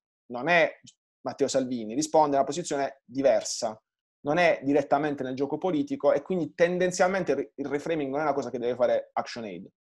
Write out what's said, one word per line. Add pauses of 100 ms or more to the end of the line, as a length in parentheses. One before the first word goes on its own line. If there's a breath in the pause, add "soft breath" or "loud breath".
(260)
non
è (500)
Matteo
Salvini,
risponde
a
una
posizione
diversa, (460)
non
è
direttamente
nel
gioco
politico
e
quindi
tendenzialmente
il
re-,
il
reframing
non
è
una
cosa
che
deve
fare
ActionAid. (220)